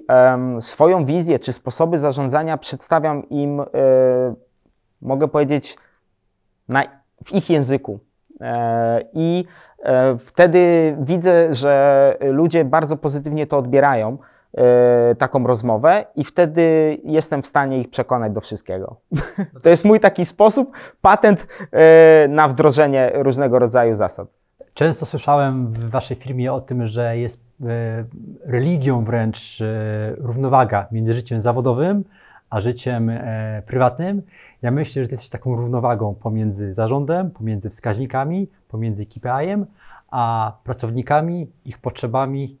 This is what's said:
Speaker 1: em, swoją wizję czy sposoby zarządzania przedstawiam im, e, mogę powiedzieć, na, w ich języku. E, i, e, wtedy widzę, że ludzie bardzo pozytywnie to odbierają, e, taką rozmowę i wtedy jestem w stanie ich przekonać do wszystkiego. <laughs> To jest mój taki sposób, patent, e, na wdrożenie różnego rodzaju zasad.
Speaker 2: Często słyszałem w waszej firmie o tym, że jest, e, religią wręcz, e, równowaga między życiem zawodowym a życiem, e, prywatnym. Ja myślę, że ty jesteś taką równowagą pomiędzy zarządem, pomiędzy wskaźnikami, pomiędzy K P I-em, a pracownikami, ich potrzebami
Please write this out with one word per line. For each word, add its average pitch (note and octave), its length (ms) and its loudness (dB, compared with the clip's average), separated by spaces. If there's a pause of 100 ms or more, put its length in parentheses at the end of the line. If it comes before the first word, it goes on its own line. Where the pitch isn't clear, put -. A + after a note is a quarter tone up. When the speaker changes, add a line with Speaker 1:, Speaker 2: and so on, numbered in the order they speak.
Speaker 1:
em, B2+ 520 4
swoją E3 440 2
wizję E3 340 0
czy - 140 -8
sposoby E3 460 -4
zarządzania C#3+ 580 -2
przedstawiam D3+ 720 -4
im, C#3+ 320 -4
e, C#3 40 -4 (1400)
mogę C3+ 260 -2
powiedzieć, D3 480 -2 (920)
na, C3+ 140 0 (420)
w - 80 -20
ich F#3 180 -2
języku. C3+ 480 -2 (420)
E, A#2 600 -2 (120)
i, E3+ 320 -2 (380)
e, B2+ 360 2
wtedy E3+ 800 4
widzę, E3+ 540 2
że C#3 680 4
ludzie D3+ 440 2
bardzo D3+ 320 0
pozytywnie D3 500 -6
to C#3+ 120 -2
odbierają, B2+ 600 0 (360)
e, B2 600 4
taką B2+ 320 -2
rozmowę B2 580 0 (100)
i D3 100 -6
wtedy D#3+ 800 2
jestem D3+ 380 -2
w - 40 -10
stanie C3+ 340 -2
ich A#2+ 100 -8
przekonać A#2 420 -4
do G#2 80 -6
wszystkiego. - 560 -10 (300)
<laughs> - 360 -10
To E3 60 4
jest E3+ 160 6
mój G#3+ 160 6
taki F#3 240 2
sposób, A3 520 2 (240)
patent, G3+ 460 4 (260)
e, D#3+ 560 8
na D3+ 200 4
wdrożenie C#3 680 2
różnego C3+ 440 0
rodzaju A#2 360 2
zasad. G2 340 -4 (460)
Speaker 2:
Często - 320 -2
słyszałem C3+ 680 -2
w A2+ 180 -8
waszej B2+ 260 -6
firmie B2+ 360 -6
o C3 80 -6
tym, B2 260 -6
że A#2 320 -4
jest, A#2+ 260 -8 (180)
e, A#2 420 -6 (400)
religią C3 600 -2
wręcz, A2 560 -6
e, G#2+ 560 -6
równowaga B2 760 0
między A2 220 -2
życiem A#2 260 -6
zawodowym B2+ 640 -2 (460)
a G#2+ 100 -4
życiem, A#2 500 -4
e, A2 560 -8
prywatnym. E3 560 -2 (400)
Ja A#2+ 80 -2
myślę, C#3+ 320 -4
że A#2 60 -6
ty C3+ 60 -12
jesteś - 160 -14
taką B2+ 260 -6
równowagą A#2 580 -4
pomiędzy G#2 600 -6
zarządem, C#3+ 560 -4
pomiędzy A2 400 -8
wskaźnikami, C3+ 800 -6 (200)
pomiędzy A2 380 -8
K - 160 -20
P C3 220 -4
I-em, G3 220 -4 (440)
a A#2 420 -4 (120)
pracownikami, D3 840 -4 (140)
ich A#2+ 140 -16
potrzebami C3+ 840 -6